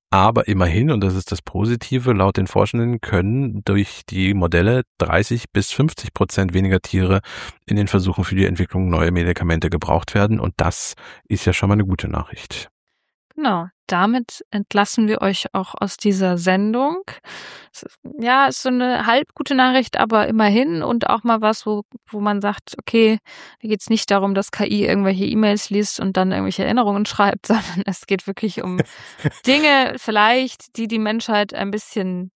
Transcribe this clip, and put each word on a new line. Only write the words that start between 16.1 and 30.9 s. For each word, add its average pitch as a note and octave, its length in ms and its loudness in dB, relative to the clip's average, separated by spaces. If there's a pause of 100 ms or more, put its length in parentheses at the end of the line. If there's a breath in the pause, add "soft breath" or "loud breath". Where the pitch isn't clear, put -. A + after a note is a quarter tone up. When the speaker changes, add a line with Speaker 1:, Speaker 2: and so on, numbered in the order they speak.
Speaker 2:
Sendung. A3 640 0 (680 loud breath)
Es - 120 -20
ist, - 160 -20 (200)
ja, C4 280 2
ist C4 160 -4
so B3+ 80 -2
eine B3 340 0
halb A#3+ 300 0
gute C#4+ 200 -4
Nachricht, B3+ 440 2
aber A3 280 2
immerhin A3+ 560 2
und - 280 0
auch A3 120 0
mal A3+ 200 0
was, G#3+ 240 0
wo, G#3 160 -2 (260)
wo G#3 120 -10
man G#3 200 -2
sagt, - 400 -6
okay, A3 380 4 (420 loud breath)
da G#3+ 80 -10
geht's G#3+ 220 -2
nicht A3+ 200 0
darum, G3 240 2
dass G3 180 -2
K G#3 120 -2
I G#3 220 0
irgendwelche G3 400 2
E-Mails G#3 420 2
liest G3+ 320 -2
und F#3+ 160 -2
dann F#3 160 2
irgendwelche F#3+ 320 -2
Erinnerungen G#3 400 0
schreibt, - 420 0
<laughs> - 20 -
sondern F#3+ 360 0
es - 220 -8
geht F#3+ 200 -4
wirklich G3 360 -6
um F3+ 180 -4 (320 loud breath)
Speaker 1:
<laughs> - 340 -8
Speaker 2:
Dinge C#4 520 4
vielleicht, A3+ 800 0
die A3+ 100 -4
die A3+ 100 -2